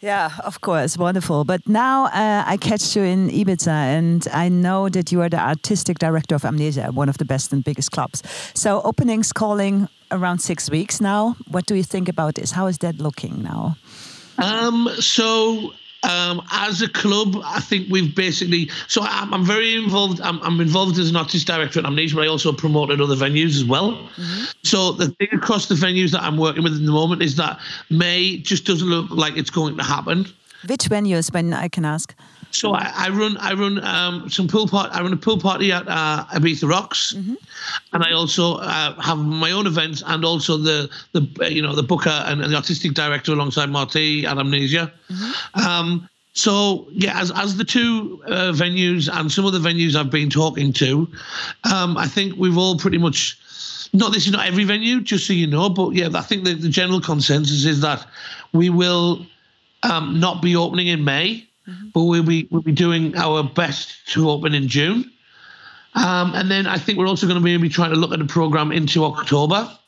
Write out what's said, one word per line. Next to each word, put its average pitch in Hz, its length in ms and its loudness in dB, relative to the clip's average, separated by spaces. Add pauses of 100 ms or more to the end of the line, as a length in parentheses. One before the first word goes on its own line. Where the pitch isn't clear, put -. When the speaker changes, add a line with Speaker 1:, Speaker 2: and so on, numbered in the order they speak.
Speaker 1:
Yeah, 202 300 -2 (140)
of - 160 -10
course. 160 380 0
Wonderful. 175 460 0
But 180 220 -2
now, 254 400 2
uh, 208 400 2
I 196 120 0
catch - 360 0
you 208 80 2
in 185 280 2
Ibiza, 190 380 0
and 160 680 2
I 175 160 2
know 180 400 2
that 175 200 0
you 175 120 2
are 170 80 2
the 165 100 0
artistic 156 580 -2
director 160 360 0
of 143 100 -2
Amnesia, 147 480 -2
one 139 160 0
of 135 100 0
the 160 60 0
best 135 300 -4
and 139 100 0
biggest - 260 -4
clubs. - 320 -4 (320)
So 202 280 2
openings 226 500 0
calling 202 560 2 (220)
around 180 300 0
six - 300 -4
weeks 160 300 -2
now. 208 360 2 (120)
What 180 180 -2
do 208 80 0
you 185 100 2
think 185 240 -4
about 160 260 -2
this? - 180 -6
How 190 140 0
is 180 120 -2
that 170 200 -4
looking - 440 -6
now? - 340 -4 (600)
Speaker 2:
Um, 233 520 0 (120)
so, 220 680 2 (320)
um, 175 480 0
as 208 320 -2
a 226 60 0
club, 202 560 0
I 165 160 -4
think 196 280 -2
we've 180 260 2
basically, 175 540 0 (200)
so - 140 0
I'm, 202 300 -4
I'm 185 140 2
very 220 280 2
involved. 202 460 0
I'm, 170 220 -2
I'm 170 180 0
involved 175 380 2
as 170 100 2
an 170 80 2
artist 160 300 -2
director 160 340 0
at 147 60 -2
Amnesia, 151 300 0
but 156 80 2
I - 20 2
also 156 260 0
promote 147 380 0
at 143 100 2
other 143 160 2
venues 143 400 2
as 135 80 2
well. 151 280 2
Speaker 1:
Mm-hmm. 185 520 -10 (200)
Speaker 2:
So 185 280 2
the 175 200 0
thing 202 200 -2
across 220 360 0
the 202 80 2
venues 180 340 2
that - 120 0
I'm 151 140 -2
working 160 260 0
with 160 120 2
at 151 100 0
the 151 80 4
moment 165 300 2
is 143 140 0
that 156 220 -2 (300)
May 180 480 2
just - 300 -2
doesn't 180 220 0
look 165 220 0
like 156 280 -2
it's 156 120 -4
going 156 280 -2
to 151 60 -4
happen. 165 420 -2 (420)
Speaker 1:
Which 254 220 -2
venues, 202 420 0
when 170 220 0
I 175 140 -4
can 170 180 -2
ask? 156 280 -4 (360)
Speaker 2:
So 214 220 -2
I, - 220 -2
I 185 140 0
run, 214 300 0
I 202 160 -2
run, 196 300 0
um, 180 460 -2
some 185 160 0
pool 214 220 2
part-, 196 240 0
I 170 100 -4
run 185 100 -2
a 180 40 0
pool 220 240 0
party 190 320 0
at, 175 160 -2
uh, 156 360 -2 (100)
Ibiza 156 340 2
Rocks, - 460 0
Speaker 1:
Mm-hmm. 196 200 -6 (580)
Speaker 2:
and 170 120 0
I 165 80 2
also, 165 460 0
uh, 147 420 -4
have 165 180 -2
my 156 320 0
own 202 160 0
events 160 400 -2
and 165 180 -2
also 165 320 0
the, 151 320 0 (240)
the, 147 160 2 (140)
uh, 165 40 0
you 156 140 -2
know, 147 140 -2
the 147 80 0
booker 156 280 0
and, 147 300 -2
and 147 120 0
the 151 40 2
artistic 147 380 -2
director 147 380 -2
alongside 143 380 0
Marty 147 540 0
at 147 140 -2
Amnesia. 139 540 0 (180)
Speaker 1:
Mm-hmm. 196 560 -6
Speaker 2:
Um, 175 420 0 (240)
so 202 600 2
yeah, 185 280 0
as, 180 120 -2
as 190 240 -2
the 226 80 0
two, 233 640 0
uh, 180 240 0
venues 175 600 2
and 160 200 -2
some 196 140 2
other 190 120 2
venues 165 380 2
I've 151 160 0
been 147 180 2
talking 143 440 2
to, 143 340 2 (640)
um, 180 260 2
I - 80 0
think 196 300 -2
we've 185 200 4
all 185 220 4
pretty 175 200 2
much, - 380 0 (560)
not, 196 200 4
this 208 140 2
is 196 60 2
not 202 140 0
every 185 160 2
venue, 220 380 2
just - 260 -2
so 202 60 0
you 170 160 2
know, 156 200 2
but 185 220 0
yeah, 175 240 0
I 165 80 0
think 196 220 -4
that 170 160 -2
the 170 80 0
general 185 320 2
consensus 147 640 0
is 151 160 2
that 147 260 -2 (460)
we 175 180 4
will, 175 560 2 (560)
um, 160 380 0
not 175 200 0
be 175 140 2
opening 170 320 0
in 165 160 0
May, 165 460 -2 (180)
Speaker 1:
Mm-hmm. 190 280 -16
Speaker 2:
but 165 100 4
we'll 170 180 4
be, 165 280 2
we'll 165 100 0
be 160 120 0
doing 165 440 2
our 156 260 0
best - 720 -4
to 160 160 2
open 151 240 0
in 139 160 0
June. 160 420 0 (840)
Um, 180 400 0
and 190 160 0
then 196 160 0
I 190 100 -2
think 190 220 -2
we're 185 80 2
also 190 200 0
gonna 180 140 2
be 170 300 4
trying 170 180 2
to 160 80 2
look 160 160 0
at 160 80 -2
a 151 60 -2
program 151 440 2
into 160 320 2
October 151 680 0 (180)